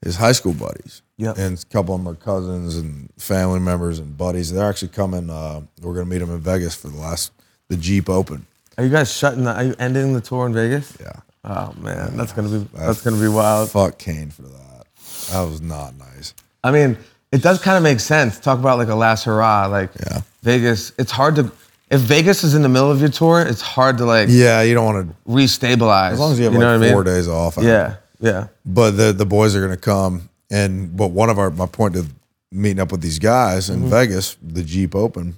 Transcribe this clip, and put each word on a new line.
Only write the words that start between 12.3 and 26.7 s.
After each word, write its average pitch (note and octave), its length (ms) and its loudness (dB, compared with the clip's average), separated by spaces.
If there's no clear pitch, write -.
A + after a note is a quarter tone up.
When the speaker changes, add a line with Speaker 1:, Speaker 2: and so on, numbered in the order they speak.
Speaker 2:
gonna G#2 160 -6
be, G#2 180 -4
Speaker 1:
I D#2 80 -8
Speaker 2:
that's A2 160 -2
gonna A2+ 180 -2
be A2 80 2
wild. G#2+ 440 2
Speaker 1:
fuck G2 260 0
Kane D2+ 320 -10
for D2 140 -20
that. C2 420 -20
That F#2 100 -2
was D#2 180 -6
not D2 380 -10
nice. C2 360 -20
Speaker 2:
I B2 80 2
mean, C#3 260 4
it C#3 80 4
does F3+ 200 2
kinda F#3+ 200 2
make D3 180 4
sense. C#3+ 400 0
Talk C3 200 0
about, B2+ 180 2
like, A#2 100 -2
a A2 80 -2
last A2+ 300 2
hurrah, G#2+ 420 2
like, G2 320 -2
Speaker 1:
Yeah. - 220 -8
Speaker 2:
Vegas. A#2 540 0
It's B2+ 140 -4
hard D3 240 2
to, C#3 160 0
if C#3 80 4
Vegas D#3+ 460 2
is D3 100 4
in D3+ 60 4
the C#3 80 4
middle C3 200 4
of C#3 120 2
your D3+ 80 4
tour, E3 320 4
it's B2+ 180 -2
hard C3 380 0
to, A#2+ 80 -2
like, A2+ 260 4
Speaker 1:
Yeah, A#2+ 300 6
you A2+ 120 4
don't A#2 120 2
wanna G2+ 220 -2
Speaker 2:
restabilize. A#2 840 2
Speaker 1:
As A#2 60 -4
long D3+ 120 2
as C3 80 0
you A#2+ 60 2
have, A2 80 2
Speaker 2:
You A#2 60 4
know A#2 120 6